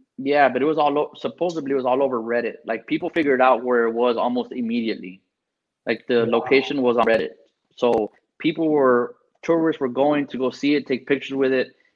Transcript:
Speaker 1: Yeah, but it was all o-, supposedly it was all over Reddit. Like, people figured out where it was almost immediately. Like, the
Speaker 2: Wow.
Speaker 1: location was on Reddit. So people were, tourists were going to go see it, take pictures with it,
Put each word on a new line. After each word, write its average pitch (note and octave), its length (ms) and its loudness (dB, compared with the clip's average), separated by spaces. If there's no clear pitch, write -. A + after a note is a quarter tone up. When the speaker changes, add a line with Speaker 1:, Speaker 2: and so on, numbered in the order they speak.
Speaker 1:
Yeah, C#3 320 4
but B2 120 -2
it C#3 40 2
was D#3 120 0
all D3 200 2
o-, - 180 -2
supposedly D3+ 560 -6
it C#3 40 0
was B2+ 100 -2
all C3 180 2
over B2+ 180 0
Reddit. A#2 340 -4
Like, A2 200 -6
people D#3+ 240 -4
figured C#3+ 320 0
out B2+ 220 4
where B2 220 2
it A2+ 80 -2
was A#2 240 0
almost A#2+ 340 -4
immediately. A2+ 680 -6
Like, A2+ 200 -2
the A#2 180 2
Speaker 2:
Wow. A2+ 140 -2
Speaker 1:
location C3+ 420 0
was A#2+ 160 2
on A2+ 80 4
Reddit. A2 260 2
So A2+ 340 0
people D#3+ 300 -2
were, B2+ 460 2
tourists D#3+ 380 0
were C3+ 100 -2
going C#3 380 0
to B2 100 -8
go C3 120 -2
see C#3+ 260 0
it, C#3+ 100 -2
take C3 220 -6
pictures C3+ 280 -2
with C3 180 2
it, B2+ 160 0